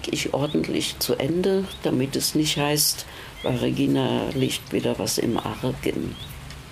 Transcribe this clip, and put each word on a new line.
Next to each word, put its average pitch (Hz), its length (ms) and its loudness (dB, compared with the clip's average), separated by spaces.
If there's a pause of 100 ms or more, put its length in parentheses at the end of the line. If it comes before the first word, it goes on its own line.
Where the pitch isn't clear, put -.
(120)
ich 147 200 -2
ordentlich 151 680 0
zu - 160 2
Ende, 185 480 2 (180)
damit 135 320 2
es - 220 0
nicht 156 200 2
heißt, 147 480 2 (380)
bei 135 140 0
Regina 127 800 2
liegt 131 380 -2
wieder 120 260 0
was 107 200 0
im 113 200 2
Argen. - 760 -2 (580)